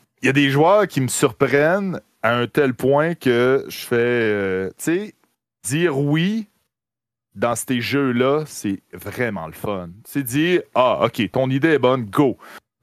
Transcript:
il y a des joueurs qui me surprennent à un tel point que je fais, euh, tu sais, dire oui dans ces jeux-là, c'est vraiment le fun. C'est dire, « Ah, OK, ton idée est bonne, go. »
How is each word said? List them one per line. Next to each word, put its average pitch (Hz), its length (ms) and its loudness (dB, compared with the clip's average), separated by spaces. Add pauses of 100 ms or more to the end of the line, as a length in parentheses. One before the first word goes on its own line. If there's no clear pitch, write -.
(220)
il 123 60 -4
y - 20 4
a 135 40 0
des 139 180 2
joueurs 175 360 4
qui - 140 -2
me 123 60 0
surprennent 151 920 0 (200)
à 117 160 2
un 120 80 0
tel 127 300 0
point 147 400 0
que 127 520 2
je - 160 -14
fais, - 120 -4
euh, 104 840 0
tu - 60 -18
sais, 196 320 -4 (480)
dire 147 340 -2
oui 170 500 0 (840)
dans 117 220 -2
ces 123 260 -4
jeux-là, 131 640 0
c'est 101 360 -8 (120)
vraiment 101 540 -6
le 80 60 -16
fun. 92 360 -8 (160)
C'est 143 160 -4
dire, « 151 400 0 (140)
Ah, 120 300 4
OK, 110 260 -2
ton 131 180 0
idée 139 200 2
est 147 100 4
bonne, 123 240 2
go. » 113 340 0 (460)